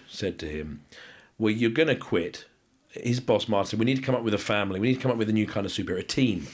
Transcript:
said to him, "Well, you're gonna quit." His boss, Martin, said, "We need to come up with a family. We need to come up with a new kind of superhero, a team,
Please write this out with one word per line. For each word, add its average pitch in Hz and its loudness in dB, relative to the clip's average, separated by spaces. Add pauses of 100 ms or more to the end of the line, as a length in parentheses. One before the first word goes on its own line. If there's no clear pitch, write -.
said 90 -4
to 82 -8
him, 76 -8 (580)
"Well, 110 2
you're 117 2
gonna 147 2
quit." - -2 (440)
His 120 -2
boss, 107 2
Martin, 98 2
said, 107 -2
"We 113 2
need 135 2
to 131 -6
come 131 0
up 117 -2
with 107 2
a 101 2
family. 98 0
We 117 2
need 131 4
to 127 -6
come 127 0
up 117 -2
with 110 0
a 110 2
new 107 4
kind 101 -4
of 92 -4
superhero, 92 -4
a - -4
team, 113 0